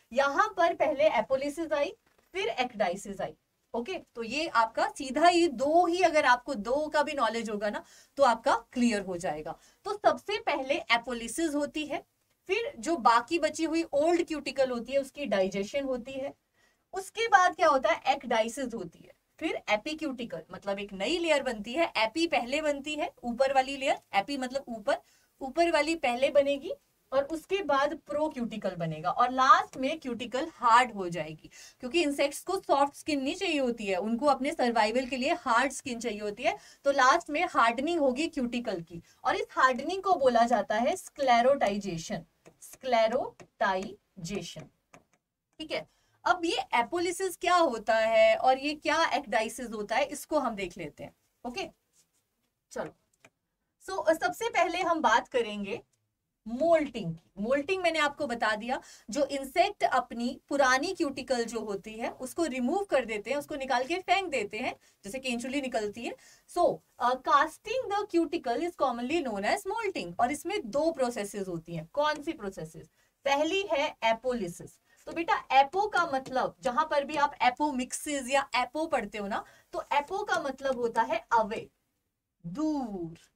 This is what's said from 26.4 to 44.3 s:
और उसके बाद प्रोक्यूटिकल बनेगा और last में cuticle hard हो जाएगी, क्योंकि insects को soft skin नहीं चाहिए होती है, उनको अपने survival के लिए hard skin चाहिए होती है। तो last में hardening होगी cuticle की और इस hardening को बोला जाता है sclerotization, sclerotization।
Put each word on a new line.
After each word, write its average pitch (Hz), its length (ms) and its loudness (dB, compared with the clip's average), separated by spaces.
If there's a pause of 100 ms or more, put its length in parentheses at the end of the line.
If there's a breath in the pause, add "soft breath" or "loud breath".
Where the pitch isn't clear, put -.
और 554 140 2
उसके 381 380 -4
बाद 285 300 2 (120)
प्रोक्यूटिकल 233 720 -4
बनेगा 160 360 -4
और 247 180 2
last 277 460 4
में 285 240 -4
cuticle 247 540 -6
hard 233 400 6
हो 190 140 -6
जाएगी, 156 420 -8 (300 loud breath)
क्योंकि 254 220 0
insects 285 420 -2
को 381 140 -2
soft 285 380 2
skin 285 260 -2
नहीं 285 120 -2
चाहिए 349 240 -2
होती 233 280 -2
है, 190 120 0
उनको 233 280 -2
अपने 269 260 2
survival 233 540 2
के 262 100 -4
लिए 277 200 0
hard 262 360 2
skin 240 280 -8
चाहिए 214 200 -6
होती 208 220 -6
है। 370 160 -2 (260 loud breath)
तो 277 80 4
last 277 380 4
में 320 160 0
hardening 277 540 2
होगी 277 280 2
cuticle 240 540 -4
की 170 200 -14 (220 soft breath)
और 294 120 2
इस 440 140 -4
hardening 294 520 2
को 381 140 2
बोला 240 300 6
जाता 214 300 2
है 277 200 0
sclerotization, 214 1300 0 (380)
sclerotization। 220 2000 -2 (920)